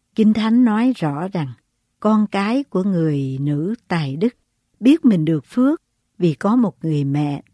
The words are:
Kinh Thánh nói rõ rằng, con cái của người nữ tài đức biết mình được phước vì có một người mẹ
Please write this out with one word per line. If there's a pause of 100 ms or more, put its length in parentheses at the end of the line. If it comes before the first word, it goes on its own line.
(160)
Kinh
Thánh
nói
rõ
rằng, (480)
con
cái
của
người
nữ (120)
tài
đức (440)
biết
mình
được
phước (360)
vì
có
một
người
mẹ (100)